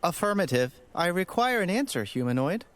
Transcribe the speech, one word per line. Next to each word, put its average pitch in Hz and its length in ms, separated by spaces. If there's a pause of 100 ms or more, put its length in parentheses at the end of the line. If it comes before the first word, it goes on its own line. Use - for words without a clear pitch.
Affirmative. 170 680 (220)
I 170 140
require 226 520
an 185 100
answer, 208 340
humanoid. 127 600 (100)